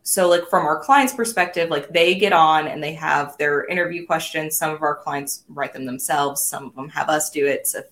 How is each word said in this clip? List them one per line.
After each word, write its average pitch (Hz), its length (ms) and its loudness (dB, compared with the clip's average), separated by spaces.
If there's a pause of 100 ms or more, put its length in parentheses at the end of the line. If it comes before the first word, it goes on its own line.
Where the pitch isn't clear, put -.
so, 185 240 2
like, 175 200 2
from 165 160 2
our 156 140 0
clients' 269 340 4
perspective, 180 560 -2
like, 143 220 -2
they 170 240 4
get 190 180 2
on 156 360 6
and 151 140 -8
they 151 120 -6
have 147 440 -2
their 147 280 0
interview 170 400 -4
questions. 160 500 -4
Some 156 160 -2
of 156 80 -8
our 147 140 0
clients 143 540 -8
write 131 260 -8
them 131 100 -10
themselves. 139 560 -4
Some 139 240 -6
of 127 120 -18
them 139 120 -12
have 151 220 -4
us 151 180 0
do 147 180 -2
it. 139 140 0
It's - 140 -6
a - 180 -8